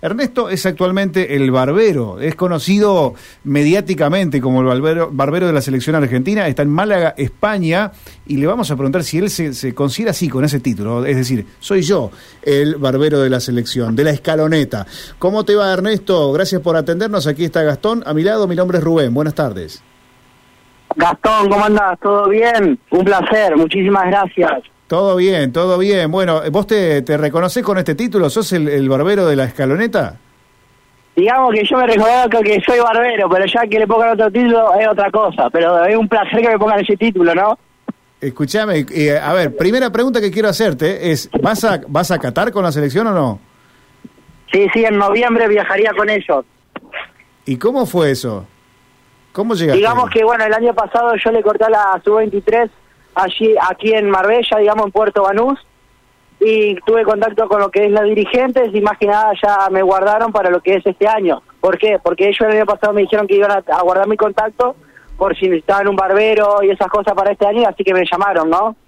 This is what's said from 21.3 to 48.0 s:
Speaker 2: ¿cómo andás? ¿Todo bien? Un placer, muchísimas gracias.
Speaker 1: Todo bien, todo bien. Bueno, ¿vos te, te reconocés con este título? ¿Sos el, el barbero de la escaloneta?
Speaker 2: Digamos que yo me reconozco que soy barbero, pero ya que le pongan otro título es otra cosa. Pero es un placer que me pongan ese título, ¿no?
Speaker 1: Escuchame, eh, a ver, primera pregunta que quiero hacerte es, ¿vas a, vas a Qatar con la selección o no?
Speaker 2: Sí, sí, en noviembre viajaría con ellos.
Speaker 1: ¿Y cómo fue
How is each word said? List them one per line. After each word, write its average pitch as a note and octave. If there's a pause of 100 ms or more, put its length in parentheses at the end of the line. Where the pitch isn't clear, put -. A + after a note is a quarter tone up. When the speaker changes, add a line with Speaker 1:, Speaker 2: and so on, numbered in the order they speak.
Speaker 2:
¿cómo G3+
andás? G#3
¿Todo G3+
bien? G#3+ (120)
Un F3+
placer, F#3+
muchísimas F#3
gracias. F#3 (260)
Speaker 1:
Todo F#3
bien, F3
todo F3+
bien. F#3
Bueno, E3+ (100)
¿vos G3
te, F3+
te D3+
reconocés D#3+
con G3
este E3
título? G3
¿Sos G3+
el, D#3
el C#3
barbero E3+
de D3
la C3+
escaloneta? D3 (1000)
Speaker 2:
Digamos A#3+
que G#3+
yo B3+
me B3+
reconozco A3+
que G#3
soy B3
barbero, A#3
pero F#3
ya A#3
que G#3+
le A3
pongan A3+
otro G#3+
título A3+
es A3
otra G3+
cosa. F#3
Pero E3+
es G#3+
un A3
placer A3
que A#3
me A3
pongan G#3+
ese G3+
título, F3+
¿no? G#3 (600)
Speaker 1:
Escuchame, D3+
eh, D3
a D3
ver, E3
primera A3+
pregunta A#3
que G#3
quiero G#3+
hacerte E3+
es, - (100)
¿vas G#3
a, F#3
vas D#3
a F3+
Qatar C#3
con G3
la E3+
selección D3
o A3
no? C3 (1120)
Speaker 2:
Sí, G3
sí, A3+
en G#3+
noviembre A3+
viajaría G#3
con G#3
ellos. F3+ (1040)
Speaker 1:
¿Y C3
cómo B3
fue E3+